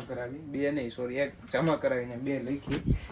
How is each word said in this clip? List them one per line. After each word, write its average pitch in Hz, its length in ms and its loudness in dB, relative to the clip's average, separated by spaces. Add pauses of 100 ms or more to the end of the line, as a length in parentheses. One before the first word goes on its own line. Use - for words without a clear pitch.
કરાવી, 123 300 -6
બે 143 340 0
નહીં, 127 200 0
સોરી, 123 240 -4
એક 139 180 0 (180)
જમા 151 240 4
કરાવીને 123 400 2
બે 135 240 0
લખી. 139 580 0 (140)